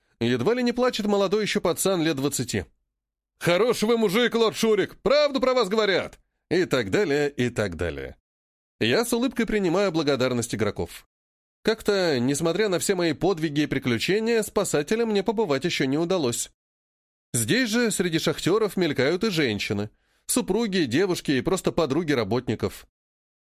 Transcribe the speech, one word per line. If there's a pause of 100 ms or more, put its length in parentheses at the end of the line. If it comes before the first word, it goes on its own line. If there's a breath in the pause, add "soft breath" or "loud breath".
(200)
Едва
ли
не
плачет
молодой
еще
пацан
лет
двадцати. (720)
«Хороший
вы
мужик,
лорд
Шурик!
Правду
про
вас
говорят!» (320)
И
так
далее,
и
так
далее. (640)
Я
с
улыбкой
принимаю
благодарность
игроков. (540)
Как-то,
несмотря
на
все
мои
подвиги
и
приключения,
спасателям
мне
побывать
еще
не
удалось. (840)
Здесь
же
среди
шахтеров
мелькают
и
женщины. (360)
Супруги,
девушки
и
просто
подруги
работников. (600)